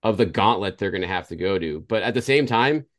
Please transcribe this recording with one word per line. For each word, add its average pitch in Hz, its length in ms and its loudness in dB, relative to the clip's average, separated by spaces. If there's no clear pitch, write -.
of 110 140 2
the 113 80 4
gauntlet 98 520 0
they're 98 140 -2
gonna 92 160 -2
have 90 220 -4
to 85 80 -10
go 95 200 -2
to. 80 220 -4
But 107 240 -2
at 120 120 -2
the 123 60 0
same 135 260 2
time 131 380 2